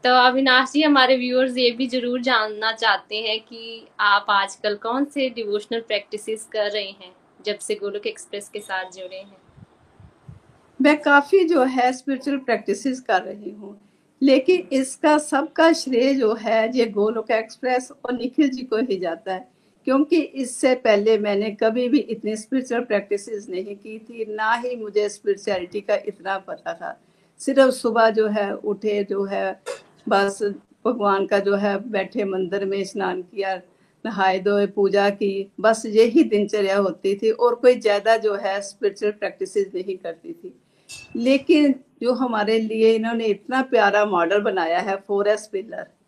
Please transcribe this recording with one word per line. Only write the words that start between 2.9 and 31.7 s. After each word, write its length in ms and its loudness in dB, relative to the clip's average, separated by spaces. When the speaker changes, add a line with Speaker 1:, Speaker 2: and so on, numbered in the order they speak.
Speaker 1:
हैं 220 -4
कि 480 -18
आप 300 2
आजकल 460 -2
कौन 300 -4
से 240 -4
डिवोशनल 500 -6
प्रैक्टिसेस 720 -6
कर 200 -2
रहे 120 -6
हैं 280 -18
जब 140 -4
से 160 -6
गोलोक 320 -10
एक्सप्रेस 420 -12
के 100 -12
साथ 320 -10
जुड़े 240 -16
हैं? 220 -20
Speaker 2:
मैं 220 6
काफी 440 4
जो 200 2
है 260 0
स्पिरिचुअल 480 -4
प्रैक्टिसेस 600 -4
कर 220 0
रही 300 -12
हूँ, 240 -18
लेकिन 500 4
इसका 480 2
सबका 540 2
श्रेय 400 2
जो 220 2
है 420 0
ये 100 2
गोलोक 440 -2
एक्सप्रेस 600 -2
और 220 -8
निखिल 360 0
जी 140 -8
को 160 -4
ही 180 -2
जाता 360 -6
है, 140 -10
क्योंकि 320 2
इससे 560 -2
पहले 420 2
मैंने 360 -2
कभी 360 0
भी 100 4
इतनी 360 -6
स्पिरिचुअल 480 -4
प्रैक्टिसेस 680 -4
नहीं 260 -8
की 240 -16
थी, 280 -10
ना 280 -2
ही 200 -6
मुझे 340 -2
स्पिरिचुअलिटी 720 -4
का 160 0
इतना 420 -6
पता 340 -10
था। 260 -12
सिर्फ 340 4
सुबह 360 2
जो 200 2
है 240 -2
उठे, 500 -4
जो 220 -4
है 360 -4
बस 320 2
भगवान 400 0
का 140 0
जो 160 0
है 220 -2